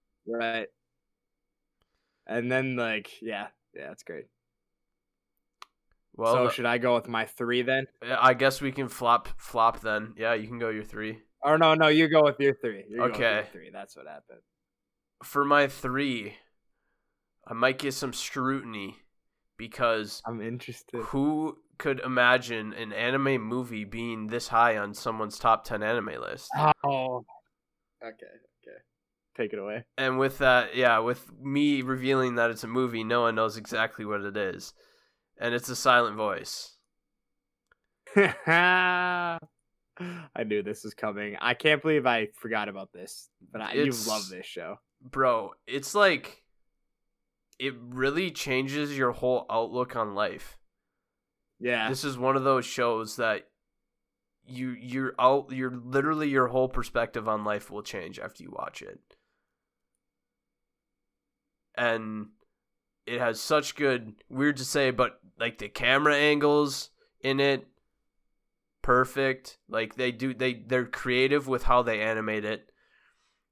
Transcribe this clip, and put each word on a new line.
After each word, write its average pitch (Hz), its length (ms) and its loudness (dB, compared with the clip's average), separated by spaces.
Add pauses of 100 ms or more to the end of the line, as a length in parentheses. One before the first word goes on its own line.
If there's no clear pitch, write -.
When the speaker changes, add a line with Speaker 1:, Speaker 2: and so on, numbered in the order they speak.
(260)
Speaker 1:
Right. 113 420 -4 (1600)
And 120 240 -4
then, 131 240 0
like, 113 360 -4 (100)
yeah. 107 280 -8 (260)
Yeah, 69 140 -14
that's - 140 -18
great. - 220 -12 (1900)
Speaker 2:
Well, 113 180 2
Speaker 1:
So 123 120 4
Speaker 2:
the 117 80 2
Speaker 1:
should 123 120 -4
I 120 140 2
go 123 160 4
with 113 120 0
my 113 200 -2
three 123 340 -2
then? 131 260 0 (160)
Speaker 2:
Yeah, 123 160 -2
I 127 140 8
guess 131 300 2
we 131 100 -2
can 135 160 -6
flop, 117 400 2 (100)
flop 113 420 2
then. 107 360 -4
Yeah, 110 160 0
you 107 160 -2
can 120 100 -10
go 117 120 -2
your 107 140 -6
three. 110 340 -10 (240)
Speaker 1:
Or 151 160 6
no, 160 160 8
no, 156 140 6
you 156 200 6
go 156 140 8
with 143 180 4
your 139 140 4
three. 104 340 -6
You 107 80 -12
go 120 120 2
with 110 100 -4
your 117 100 2
Speaker 2:
Okay. 104 240 0
Speaker 1:
three. 82 180 -18
That's 98 240 -18
what 71 120 -20
happened. 69 340 -20 (840)
Speaker 2:
For 143 220 0
my 143 240 6
three, 127 680 -4 (1120)
I - 60 -12
might 127 260 2
get 139 140 -4
some 131 220 -6
scrutiny 117 840 -6 (640)
because 113 680 -2
Speaker 1:
I'm 113 160 -8
interested. 120 640 -10
Speaker 2:
who 151 560 0 (200)
could 135 220 -2
imagine 123 720 2
an 110 220 -8
anime 131 480 0
movie 117 420 -6
being 110 440 -6
this 117 200 -6
high 117 300 6
on 104 160 -6
someone's 110 440 -6
top 113 260 2
ten 107 180 -6
anime 107 360 -2
list? - 320 -10 (320)
Speaker 1:
Oh. 131 440 -4 (760)
Okay, 113 240 -16 (360)
okay. - 160 -20 (580)
Take 107 160 -4
it 107 60 -8
away. 107 260 -8 (140)
Speaker 2:
And 131 200 0
with 135 200 0
that, 123 360 4
yeah, 120 260 6
with 120 380 -4
me 139 440 0
revealing 127 540 0
that 117 140 4
it's 110 140 -8
a 110 40 -8
movie, 117 360 0
no 120 160 2
one 113 140 2
knows 110 240 0
exactly 110 480 -4
what 104 160 -4
it 101 160 -6
is. 92 340 -6 (640)
And 120 160 -2
it's 120 140 -4
A 123 80 -6
Silent 120 400 4
Voice. - 600 -6 (1400)
Speaker 1:
<laughs> - 0 -
I 180 1200 2 (1080)
knew 107 180 0
this 104 220 -10
was 107 100 -12
coming. 104 460 -6
I 123 140 0
can't 151 280 2
believe 151 240 2
I 113 300 2
forgot 107 320 -4
about 98 240 -12
this, - 360 -18 (240)
but 110 80 -10
I, 107 140 -6
you 143 100 2
Speaker 2:
It's 117 220 -2
Speaker 1:
love 110 220 -4
this 92 180 -14
show. 87 300 -12 (260)
Speaker 2:
Bro, 127 500 0 (140)
it's 135 280 -6
like, 190 480 2 (1160)
it 131 200 -4
really 131 520 -2
changes 139 680 -2
your 127 160 2
whole 127 380 0
outlook 117 460 -2
on 107 180 -2
life. - 440 -4 (1000)
Speaker 1:
Yeah. 117 300 0
Speaker 2:
This 131 160 -4
is 135 140 -4
one 131 180 2
of 131 80 0
those 135 220 4
shows 113 500 -2
that 113 320 -2 (960)
you, 127 340 -8
you're 127 400 -6
out, 131 340 4
you're 131 180 -4
literally, 139 580 -2
your 131 200 4
whole 131 200 2
perspective 117 600 -2
on 107 160 -2
life 104 260 -4
will 101 120 -10
change 95 360 -10
after - 240 -14
you - 80 -16
watch - 320 -10
it. 50 180 -16 (2750)
And 110 520 -2 (800)
it 120 140 -6
has 117 200 -2
such 147 360 0
good, 123 380 0 (140)
weird 139 300 0
to 131 60 -8
say, 135 260 2
but, 120 300 0 (180)
like, 113 200 -4
the 101 100 -10
camera 143 480 2
angles 147 720 4 (300)
in 135 200 0
it, 139 260 2 (1160)
perfect. 127 760 0 (100)
Like, 110 280 -4
they 127 160 0
do, 127 200 -4
they, 127 220 -2
they're 117 320 -2
creative 131 640 0
with 127 160 0
how 123 180 6
they 113 180 -2
animate 110 440 -2
it. 104 260 -6 (800)